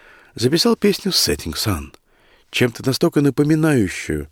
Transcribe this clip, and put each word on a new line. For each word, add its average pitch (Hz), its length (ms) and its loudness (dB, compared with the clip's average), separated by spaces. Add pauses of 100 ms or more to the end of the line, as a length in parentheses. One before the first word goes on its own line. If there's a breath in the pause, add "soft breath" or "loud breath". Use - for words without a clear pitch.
(340 soft breath)
записал 165 420 0
песню 196 340 0
«Setting - 440 -2
Sun», 73 400 -4 (560 soft breath)
чем-то 120 360 -2
настолько 151 340 2
напоминающую 143 1120 0